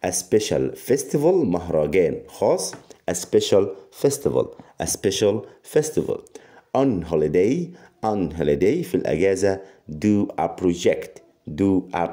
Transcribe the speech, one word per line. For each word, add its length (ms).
A 40
special 680
festival، 460
مهرجان 720
خاص. 460
A 40
special 500
festival، 440
a 40
special 480
festival. 440
On 320
holiday، 440
on 320
holiday، 440
في 120
الأجازة. 680
Do 360
a 80
project، 600
do 220
a 180